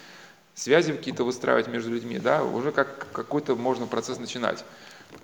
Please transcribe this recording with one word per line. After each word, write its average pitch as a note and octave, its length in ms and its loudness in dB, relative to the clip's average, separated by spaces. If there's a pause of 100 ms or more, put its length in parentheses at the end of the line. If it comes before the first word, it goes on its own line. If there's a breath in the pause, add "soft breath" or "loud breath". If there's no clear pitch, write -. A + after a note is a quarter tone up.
(560 loud breath)
связи D#3 360 4
какие-то C3 320 -2
выстраивать B2 440 2
между A#2 240 -4
людьми, A#2 280 -4
да, C#3 240 2
уже B2+ 300 -2
как, - 400 -2
какой-то C#3+ 420 -2
можно A#2+ 320 0
процесс A#2 320 -4
начинать. A#2 460 -4 (580 loud breath)